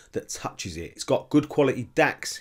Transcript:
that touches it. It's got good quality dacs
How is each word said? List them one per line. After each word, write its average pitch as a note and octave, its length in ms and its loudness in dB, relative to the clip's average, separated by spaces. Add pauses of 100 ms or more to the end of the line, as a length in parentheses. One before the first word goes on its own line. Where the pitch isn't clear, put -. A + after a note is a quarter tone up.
(100)
that - 180 -6
touches - 480 -10
it. E2 200 -10
It's - 80 -8
got - 260 0
good D3+ 180 4
quality B2+ 460 2
dacs - 460 0